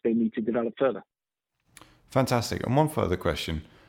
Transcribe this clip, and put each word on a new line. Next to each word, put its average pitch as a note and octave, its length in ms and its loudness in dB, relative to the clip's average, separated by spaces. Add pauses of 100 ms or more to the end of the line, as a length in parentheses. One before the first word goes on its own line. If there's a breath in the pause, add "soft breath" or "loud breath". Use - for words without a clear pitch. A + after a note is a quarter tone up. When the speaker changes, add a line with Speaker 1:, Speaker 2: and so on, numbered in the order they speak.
Speaker 1:
they A#2 100 2
need A2+ 200 2
to - 80 -6
develop A2+ 360 -2
further. B2 280 0 (1080 loud breath)
Speaker 2:
Fantastic. B2 560 0
And A#2 80 0
one D3+ 140 4
further F#2 280 0
question. D#2+ 460 -2 (260 soft breath)